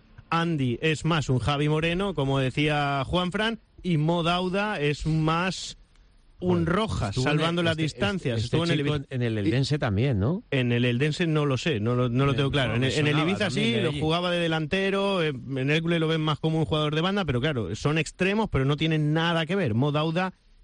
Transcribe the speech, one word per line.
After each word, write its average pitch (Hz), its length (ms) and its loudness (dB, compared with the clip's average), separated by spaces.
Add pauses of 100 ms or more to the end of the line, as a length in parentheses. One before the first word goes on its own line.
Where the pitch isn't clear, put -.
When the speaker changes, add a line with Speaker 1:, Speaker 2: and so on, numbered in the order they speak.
(280)
Speaker 1:
Andy 160 540 0
es 160 200 0
más 156 260 0
un 127 100 2
Javi 147 280 0
Moreno, 170 460 0
como 135 240 0
decía 143 680 0
Juanfran, 196 520 -2 (220)
y 175 160 0
Mo 165 240 2
Dauda 185 580 -2
es 147 280 -2
más 160 720 -2 (600)
un 175 260 2
Speaker 2:
Bueno, 165 80 0
Speaker 1:
Rojas, - 380 -2
Speaker 2:
estuvo 127 160 -2
en 147 40 2
el, 147 80 2
Speaker 1:
salvando 170 240 0
las 165 80 2
Speaker 2:
este, 160 120 -2
Speaker 1:
distancias. 165 600 -2
Speaker 2:
este, 123 140 0
Speaker 1:
Estuvo 165 60 2
Speaker 2:
este 170 100 0
Speaker 1:
en 156 80 0
el 143 40 0
Speaker 2:
chico 147 120 0
Speaker 1:
Ibiza. 135 180 -8
Speaker 2:
en 123 60 -2
el 113 160 0
Eldense 127 420 0
también, 120 400 2
¿no? 156 320 0
Speaker 1:
En 123 220 0
el 120 100 2
Eldense 139 420 0
no 151 200 2
lo 135 120 2
sé, 131 220 0
no 117 160 0
lo, 123 140 0
no 127 160 2
lo 139 80 2
Speaker 2:
Eh, - 20 -2
Speaker 1:
tengo 139 160 0
claro. 127 200 0
Speaker 2:
no, 113 40 0
Speaker 1:
En 120 60 0
Speaker 2:
me 131 60 2
Speaker 1:
el, 131 80 0
en 147 120 2
el 147 60 2
Speaker 2:
sonaba 156 160 2
Speaker 1:
Ibiza 196 160 0
Speaker 2:
también 196 220 0
Speaker 1:
sí, 233 40 2
Speaker 2:
de 220 100 0
Speaker 1:
lo 165 100 0
Speaker 2:
allí. 147 100 -4
Speaker 1:
jugaba 170 300 0
de 175 80 0
delantero, 190 840 0
eh, 156 60 0
en 131 420 -4
Hércules 165 300 2
lo 156 80 0
ven 160 100 0
más 156 200 0
como 160 200 0
un 156 60 2
jugador 151 300 0
de 156 60 0
banda, 196 220 0
pero 135 160 -2
claro, 117 380 -2
son 147 200 0
extremos, 190 520 -2
pero 135 160 0
no 147 100 2
tienen 156 380 2
nada 165 320 2
que 165 100 -2
ver. 160 180 0
Mo 139 200 2
Dauda 165 400 0 (300)